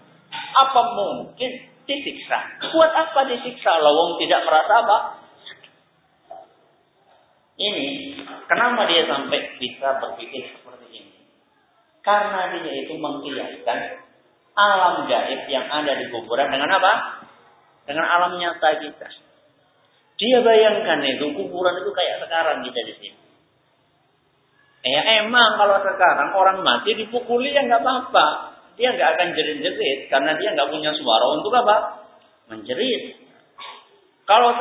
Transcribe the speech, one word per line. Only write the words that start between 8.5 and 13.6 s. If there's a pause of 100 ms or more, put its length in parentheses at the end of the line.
dia
sampai
bisa
berpikir
seperti
ini? (840)
Karena
dia (140)
itu
mengkiaskan (760)